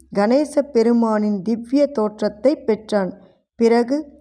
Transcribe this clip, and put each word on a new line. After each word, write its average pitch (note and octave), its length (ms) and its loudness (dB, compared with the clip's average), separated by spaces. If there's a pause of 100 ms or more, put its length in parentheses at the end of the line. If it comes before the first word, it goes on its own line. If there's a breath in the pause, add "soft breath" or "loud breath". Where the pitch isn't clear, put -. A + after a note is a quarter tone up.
(160)
கணேச C4+ 460 2 (120)
பெருமானின் A3 680 2
திவ்ய A#3 460 -2
தோற்றத்தை G#3+ 760 -2
பெற்றான். G#3 580 -4 (340 soft breath)
பிறகு A#3+ 640 0